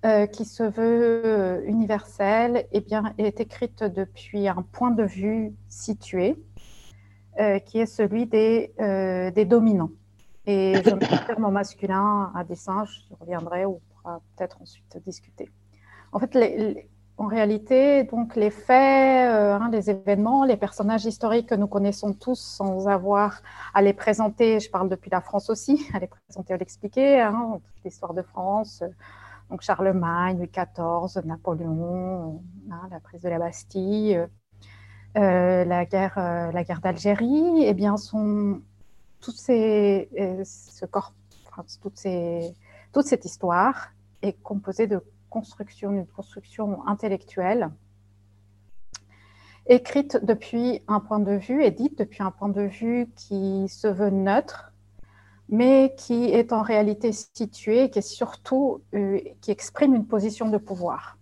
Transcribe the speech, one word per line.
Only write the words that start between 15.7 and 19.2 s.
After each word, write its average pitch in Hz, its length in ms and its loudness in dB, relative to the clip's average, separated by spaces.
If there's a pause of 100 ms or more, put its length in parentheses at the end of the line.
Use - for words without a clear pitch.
En 208 80 -2
fait, 240 160 -2
les, 233 220 4
les, - 320 -4 (280)
en 208 100 -6
réalité, 226 760 4
donc, 233 320 -6
les 220 140 2
faits, 262 840 6